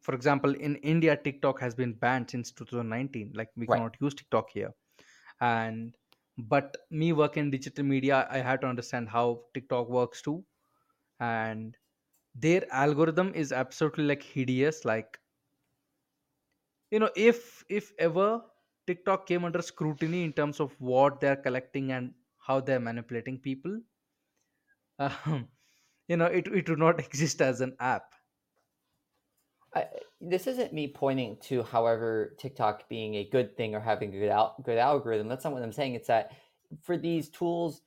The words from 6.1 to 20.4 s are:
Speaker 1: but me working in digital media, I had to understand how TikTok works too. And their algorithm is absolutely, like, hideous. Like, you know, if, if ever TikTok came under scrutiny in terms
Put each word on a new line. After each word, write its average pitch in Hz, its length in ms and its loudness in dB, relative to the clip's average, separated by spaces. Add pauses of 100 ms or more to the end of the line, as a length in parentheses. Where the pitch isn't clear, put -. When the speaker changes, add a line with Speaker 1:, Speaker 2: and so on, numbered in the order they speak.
Speaker 1:
but 139 400 0 (140)
me 165 220 2
working 147 320 2
in 143 60 0
digital 135 340 -4
media, 135 460 4
I 135 80 -2
had 131 240 0
to 139 40 -2
understand 120 420 -4
how 120 360 0 (100)
TikTok 123 340 -2
works 123 340 0
too. 160 220 -6 (760)
And 113 560 -4 (580)
their 160 380 2
algorithm 156 600 2
is 147 180 -4
absolutely, 147 520 -2
like, 143 180 0
hideous. 131 600 0
Like, 110 340 -2 (1700)
you 214 100 4
know, 220 160 4
if, 233 520 4
if 202 300 -4
ever 190 440 2 (440)
TikTok 190 400 0
came 175 180 0
under 175 160 -2
scrutiny 165 640 -2
in 160 100 -2
terms 147 280 0